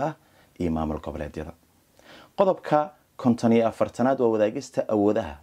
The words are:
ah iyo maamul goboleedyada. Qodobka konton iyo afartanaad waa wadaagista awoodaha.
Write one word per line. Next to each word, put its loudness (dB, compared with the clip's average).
ah -6
iyo -2
maamul -4
goboleedyada. -10
Qodobka 0
konton 2
iyo 4
afartanaad -2
waa 2
wadaagista -2
awoodaha. 0